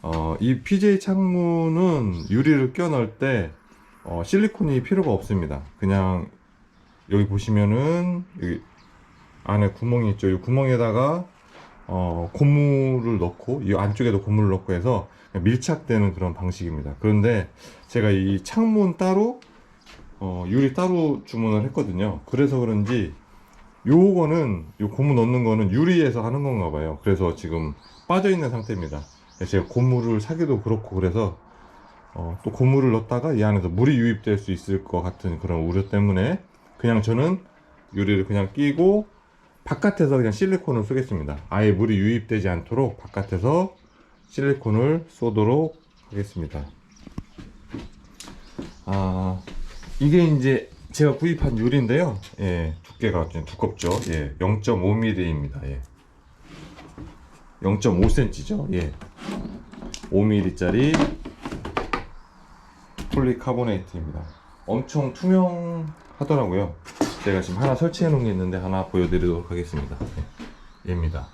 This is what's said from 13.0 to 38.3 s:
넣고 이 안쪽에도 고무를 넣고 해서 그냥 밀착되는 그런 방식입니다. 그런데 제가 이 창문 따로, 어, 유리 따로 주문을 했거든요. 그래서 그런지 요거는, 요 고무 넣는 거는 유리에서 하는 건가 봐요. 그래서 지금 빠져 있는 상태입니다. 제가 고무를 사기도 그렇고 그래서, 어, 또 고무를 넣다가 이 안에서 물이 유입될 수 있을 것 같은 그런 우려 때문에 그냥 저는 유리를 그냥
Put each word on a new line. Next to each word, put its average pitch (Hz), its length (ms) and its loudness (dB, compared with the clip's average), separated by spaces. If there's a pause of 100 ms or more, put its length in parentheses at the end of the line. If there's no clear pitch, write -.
넣고 - 440 -4
이 98 120 0
안쪽에도 101 480 0
고무를 107 280 2
넣고 92 220 -2
해서 92 360 0 (240)
그냥 87 120 -4
밀착되는 113 680 2
그런 90 200 -4
방식입니다. 80 680 -6
그런데 107 480 2 (400)
제가 107 220 2
이 95 320 2
창문 214 540 2
따로, 202 440 2 (760)
어, 90 300 -6
유리 131 240 2
따로 165 540 0
주문을 110 380 0
했거든요. 95 640 -2
그래서 139 320 2
그런지 107 540 0 (720)
요거는, 156 800 4 (140)
요 104 100 0
고무 139 240 2
넣는 120 300 2
거는 107 280 2
유리에서 143 520 4
하는 131 180 -2
건가 110 280 -2
봐요. 76 320 -4
그래서 90 320 2
지금 80 400 -6 (340)
빠져 190 220 2
있는 156 200 0
상태입니다. 92 520 -8 (460)
제가 92 200 0
고무를 120 520 2
사기도 139 400 -2
그렇고 107 360 -4
그래서, 92 420 0 (720)
어, 85 320 -8
또 113 60 -4
고무를 131 420 4
넣다가 120 400 -2
이 107 100 0
안에서 101 280 2
물이 127 260 4
유입될 110 420 2
수 98 140 -6
있을 95 320 -4
것 90 160 -2
같은 87 380 -6
그런 85 220 -2
우려 90 280 0
때문에 101 520 2 (360)
그냥 113 240 2
저는 135 400 0 (540)
유리를 98 320 2
그냥 101 260 0